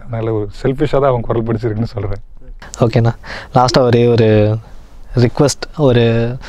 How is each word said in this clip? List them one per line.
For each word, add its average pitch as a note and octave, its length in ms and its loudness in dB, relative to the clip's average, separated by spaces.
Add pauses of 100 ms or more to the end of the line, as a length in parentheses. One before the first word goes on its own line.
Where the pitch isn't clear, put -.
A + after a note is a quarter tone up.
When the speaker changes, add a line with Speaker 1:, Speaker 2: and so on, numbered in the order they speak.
Speaker 1:
அதனால A2+ 320 -6
ஒரு G#2 160 -4 (140)
செல்ஃபிஷா C#3 280 -2
தான் C3+ 120 2
அவங்க B2+ 240 0
குரல் A2+ 160 -2
பிடிச்சிருக்குன்னு A2 400 -4
சொல்றேன். G2+ 400 -6 (560)
Speaker 2:
ஓகேண்ணா, A#2 360 2 (400)
லாஸ்டா B2+ 240 4
ஒரே A#2+ 280 4
ஒரு A2 520 4 (560)
ரிக்வெஸ்ட், - 640 0
ஒரு A#2 580 2 (120)